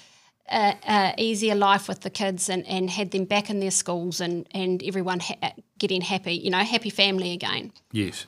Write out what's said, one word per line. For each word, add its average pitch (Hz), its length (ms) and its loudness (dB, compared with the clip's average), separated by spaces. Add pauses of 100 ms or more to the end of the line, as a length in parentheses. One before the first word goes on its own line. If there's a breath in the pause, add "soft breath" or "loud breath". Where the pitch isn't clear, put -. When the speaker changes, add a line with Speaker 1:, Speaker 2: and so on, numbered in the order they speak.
(480 soft breath)
Speaker 1:
a, 202 280 4 (120)
a 196 300 4
easier 220 380 2
life 202 320 4
with 190 140 -8
the 185 100 -8
kids 190 380 -2
and, 180 180 -2
and 185 240 -2
had 196 180 -4
them 190 160 -2
back 202 240 0
in 208 120 0
their 190 100 0
schools 175 500 -2
and, 175 300 -2
and 185 320 0
everyone 185 380 -2
ha-, - 320 -6 (260)
getting 190 220 0
happy, 185 340 -2
you 185 160 -2
know, 180 80 4
happy 226 320 0
family 190 400 2
again. 175 400 -4 (200)
Speaker 2:
Yes. 101 360 -2